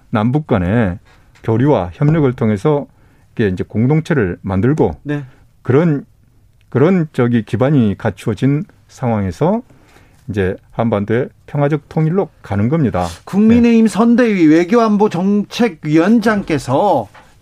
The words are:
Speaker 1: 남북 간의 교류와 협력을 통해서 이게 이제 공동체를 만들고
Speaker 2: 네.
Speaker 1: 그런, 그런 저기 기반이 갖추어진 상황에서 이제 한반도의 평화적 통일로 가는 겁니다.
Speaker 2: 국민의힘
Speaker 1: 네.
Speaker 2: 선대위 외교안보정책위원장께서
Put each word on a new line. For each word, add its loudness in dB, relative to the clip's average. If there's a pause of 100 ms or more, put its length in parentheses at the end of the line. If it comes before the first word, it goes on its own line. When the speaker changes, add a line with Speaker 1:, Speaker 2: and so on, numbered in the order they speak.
Speaker 1:
남북 -2
간의 0 (440)
교류와 0
협력을 0
통해서 -2 (460)
이게 -2
이제 -4
공동체를 -2
만들고 0
Speaker 2:
네. -6 (400)
Speaker 1:
그런, 0 (640)
그런 2
저기 0
기반이 0
갖추어진 -4 (240)
상황에서 -4 (640)
이제 -2 (160)
한반도의 -2 (180)
평화적 -4
통일로 -2 (120)
가는 -2
겁니다. 0 (200)
Speaker 2:
국민의힘 4
Speaker 1:
네. 2
Speaker 2:
선대위 2
외교안보정책위원장께서 0 (320)